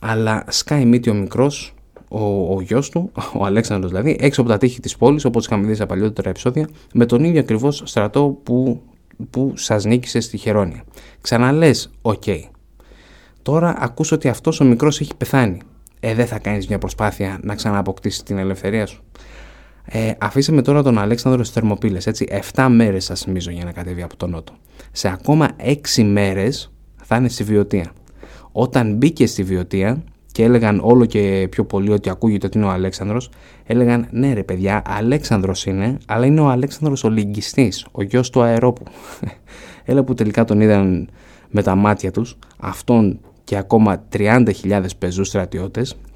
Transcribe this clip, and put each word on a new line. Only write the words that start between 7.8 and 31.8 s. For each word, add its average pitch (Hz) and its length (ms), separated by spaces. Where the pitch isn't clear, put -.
στρατό 139 580
που, 123 380
που 131 260
σας 104 300
νίκησε 120 340
στη 113 180
Χερόνια. 104 460
Ξαναλες, 135 680
«Οκ. 110 220
Τώρα 165 380
ακούς 151 320
ότι 147 160
αυτός 156 320
ο 143 40
μικρός 135 360
έχει - 180
πεθάνει. 110 440
Ε, 113 140
δεν 117 140
θα 113 120
κάνεις 98 280
μια 101 100
προσπάθεια 98 640
να 104 140
ξανααποκτήσεις 101 680
την 101 140
ελευθερία 98 480
σου;» - 180
Ε, 113 320
αφήσαμε 139 440
τώρα 143 220
τον 123 140
Αλέξανδρο 120 460
στις - 120
Θερμοπύλες, 104 520
έτσι, - 220
εφτά 131 400
μέρες 107 340
σας 90 180
θυμίζω 90 300
για 87 120
να 87 80
κατέβει 90 300
από 85 140
τον 87 140
Νότο. 82 240
Σε - 160
ακόμα 139 500
έξι - 460
μέρες 101 680
θα - 120
είναι 123 140
στη 117 140
Βιωτία. 101 480
Όταν 120 440
μπήκε 139 300
στη 104 180
Βιωτία 95 600
και 113 120
έλεγαν 113 400
όλο 120 220
και 98 440
πιο 101 160
πολύ 101 260